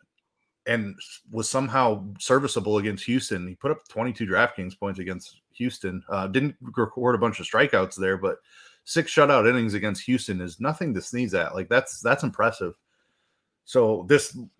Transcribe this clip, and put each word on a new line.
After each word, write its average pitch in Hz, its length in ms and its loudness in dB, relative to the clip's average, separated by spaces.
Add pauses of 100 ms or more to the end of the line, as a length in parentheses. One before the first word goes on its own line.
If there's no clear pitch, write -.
(640)
and 107 320 -2 (340)
was 110 200 -4
somehow 123 520 2 (160)
serviceable 120 600 2
against 101 260 -2
Houston. 107 420 -2
He 90 80 -10
put 139 180 -2
up - 160 -6
twenty-two 117 380 -4
DraftKings 92 520 0
points 98 220 -6
against 92 420 -10 (100)
Houston. 95 560 -6
Uh, 95 180 -2
didn't 135 360 -2
record 123 520 0
a 110 40 0
bunch 110 220 0
of 85 60 -10
strikeouts 104 500 2
there, 95 200 0
but 92 220 -4 (460)
six - 280 -2
shutout 139 340 6
innings 117 280 2
against 101 300 -4
Houston 113 360 -2
is 90 200 -10
nothing 151 340 -2
to - 80 -4
sneeze 120 320 -4
at. 85 200 0
Like, 92 140 -6
that's, 127 320 0
that's 120 220 2
impressive. 107 500 0 (920)
So 110 420 4
this, 143 260 4 (260)